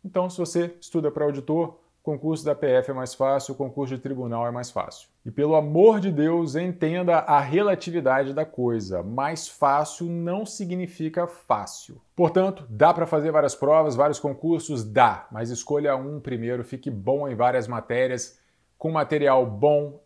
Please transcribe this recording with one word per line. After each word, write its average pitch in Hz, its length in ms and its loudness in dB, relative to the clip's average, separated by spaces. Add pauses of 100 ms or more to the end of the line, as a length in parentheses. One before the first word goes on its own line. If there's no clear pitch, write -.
Então, 185 260 -4
se 180 80 -12
você 175 440 -2
estuda 151 280 -2
pra 147 140 -2
auditor, 151 540 -2 (260)
concurso 156 400 -4
da 151 100 0
P 143 140 -2
F 127 240 2
é - 20 -4
mais 127 200 -6
fácil, 135 420 -2
concurso 135 400 -6
de 123 60 -12
tribunal 123 440 -6
é 120 60 -4
mais 120 180 -10
fácil. - 380 -8 (180)
E 120 60 -10
pelo 147 240 2
amor 170 460 6
de 190 100 0
Deus, 156 460 0
entenda 175 640 0
a 147 200 4
relatividade 143 920 0
da 151 100 -2
coisa. 107 580 -4
Mais 135 460 -6
fácil 147 600 0
não 170 380 -4
significa 175 840 -6
fácil. - 720 -6 (120)
Portanto, 185 560 2
dá 143 240 6
pra 170 120 0
fazer 156 260 0
várias 147 240 2
provas, 151 400 4
vários 143 240 2
concursos? 147 640 -2
Dá, 107 480 2
mas 117 180 -8
escolha 143 460 -2
um 139 240 -8
primeiro, 120 420 -6
fique 127 300 -10
bom 127 340 -2
em 127 100 -6
várias 123 340 2
matérias, 123 680 -4 (400)
com 160 140 -6
material 143 540 2
bom 147 600 0